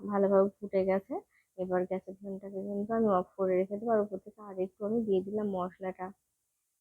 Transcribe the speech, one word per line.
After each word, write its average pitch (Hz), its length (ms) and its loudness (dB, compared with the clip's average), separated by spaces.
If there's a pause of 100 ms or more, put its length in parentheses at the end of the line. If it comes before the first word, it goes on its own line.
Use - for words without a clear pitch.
ভালোভাবে 196 460 4
ফুটে 202 340 -4
গেছে। 196 300 -2 (440)
এবার 185 260 0
গ্যাসের 185 300 -8
ফ্লেমটাকে 196 480 -10
কিন্তু 202 300 -4
আমি 226 180 4
অফ 185 220 4
করে 190 220 0
রেখে 190 220 2
দেবো। 226 160 -4
আর 220 80 6
উপর 202 180 -2
থেকে 208 220 -16
আর 202 180 -14
একটু 190 260 -4
আমি 214 180 0
দিয়ে 196 200 2
দিলাম 208 280 -4
মশলাটা। 185 560 -6 (760)